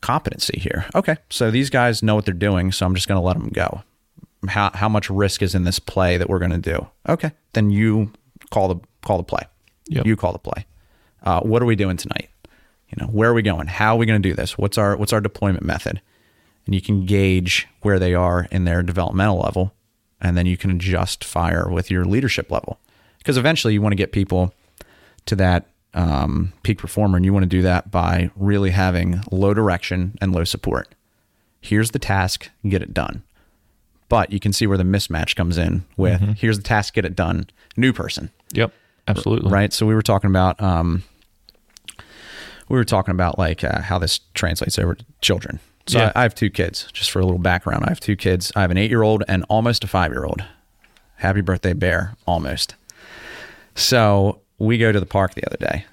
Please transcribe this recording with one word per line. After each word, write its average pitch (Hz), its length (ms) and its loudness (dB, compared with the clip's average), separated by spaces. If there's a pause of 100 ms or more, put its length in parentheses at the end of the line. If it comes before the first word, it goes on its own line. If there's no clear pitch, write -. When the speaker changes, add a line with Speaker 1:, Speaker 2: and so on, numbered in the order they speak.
Speaker 1:
competency - 580 -4
here. - 240 -4 (100)
Okay, 175 220 0 (140)
so 117 200 0
these 131 200 0
guys 120 320 0
know 110 140 2
what 104 100 0
they're 95 80 -2
doing, 92 380 2
so - 120 -2
I'm 92 100 2
just 90 140 -2
gonna 95 140 2
let 90 140 2
'em - 140 -6
go. - 320 -4 (640)
How, 101 260 0
how 104 140 0
much 107 220 0
risk 98 320 0
is 92 120 -2
in 92 100 2
this 90 140 0
play 90 380 0
that 87 120 -2
we're 95 120 0
gonna 87 180 0
do? 82 280 -4 (220)
Okay, 165 220 0 (240)
then 104 160 2
you 107 420 2 (380)
call 95 180 2
the, 90 80 0 (260)
call 101 140 0
the 87 80 -2
play. - 180 -4 (460)
Speaker 2:
Yep. 156 180 -2
Speaker 1:
You 110 100 2
call 90 160 -2
the - 60 -8
play. - 280 -8 (560)
Uh, 90 180 2
what 110 220 2
are 123 40 2
we 117 100 4
doing 95 200 0
tonight? - 320 -8 (640)
You - 140 -10
know, - 60 -6
where 110 200 4
are 120 40 4
we 117 80 2
going? 82 240 0
How 107 280 2
are 117 40 2
we 117 80 2
gonna 110 140 4
do 92 140 0
this? - 220 -6
What's 101 220 -2
our, 101 180 2
what's 104 160 -2
our 110 80 2
deployment 101 440 -2
method? - 360 -4 (640)
And 98 80 0
you 95 60 2
can 98 240 0
gauge 92 640 2 (140)
where 101 180 2
they 90 160 2
are 87 380 0
in 92 120 0
their 87 180 0
developmental 90 580 0
level, - 340 -2 (460)
and 87 160 0
then 87 100 2
you 90 100 0
can 95 140 -4
adjust 92 540 -2
fire 85 440 -2
with 90 220 -4
your 90 140 0
leadership 117 460 -2
level. - 280 -4 (460)
'Cause 135 120 0
eventually 127 380 2
you 104 80 2
wanna 104 140 2
get 98 160 -2
people 92 420 0 (720)
to - 100 -2
that, 92 300 2 (280)
um, 78 580 0 (100)
peak 107 160 0
performer, 98 380 0
and 90 100 4
you 98 80 4
wanna 95 120 4
do 92 160 2
that 90 280 2
by 87 460 0
really 98 340 2
having 90 500 2 (120)
low 98 200 2
direction 92 680 0
and 95 120 0
low 85 120 0
support. - 500 -6 (640)
Here's 110 300 0
the - 80 -4
task, - 520 -2 (180)
get 92 140 0
it - 120 -12
done. - 280 -4 (880)
But 107 240 2
you 101 80 -2
can 101 140 0
see 113 120 0
where 98 120 2
the 92 60 2
mismatch 90 520 0
comes 87 220 0
in 87 260 0 (140)
with, 92 240 2
Speaker 2:
Mm-hmm. 104 100 2
Speaker 1:
"Here's 107 240 0
the 101 80 -8
task, 107 300 0
get 104 100 0
it 87 100 -4
done, 87 340 -2 (280)
new 127 160 2
person." - 380 -8 (240)
Speaker 2:
Yep, 113 180 0 (340)
absolutely. 101 440 0
Speaker 1:
Right? 101 240 2
So - 100 0
we 107 100 4
were 110 60 4
talking 101 300 2
about, 92 320 2
um, 87 400 0 (1700)
we 127 80 0
were 123 80 4
talking 98 280 0
about, 90 260 0
like, 80 260 -2
uh, - 180 -2
how 98 160 -2
this 87 220 -2 (140)
translates - 440 -2
over 92 160 0
to - 100 -16 (160)
children. - 380 -2 (280)
So 123 120 0
Speaker 2:
Yeah. 110 160 2
Speaker 1:
I, 120 60 2
I - 20 6
have 113 120 2
two 104 160 0
kids, - 420 -4
just - 180 -4
for - 80 -2
a 92 60 2
little 92 140 2
background. 90 480 0
I - 40 2
have 175 100 -4
two 104 160 -2
kids. 90 380 0
I 107 60 0
have 92 100 2
an 90 80 2
eight-year-old 107 480 2
and 92 220 0
almost 113 360 0
a - 20 -6
five-year-old. 80 580 -2 (720)
Happy 98 240 0
birthday, 92 320 0
Bear, 90 420 -2 (120)
almost. 82 480 -4 (1000)
So 104 680 4 (180)
we 110 200 2
go 113 140 4
to 101 80 2
the 87 60 -4
park 95 280 0
the - 120 -6
other - 100 -8
day. - 360 -4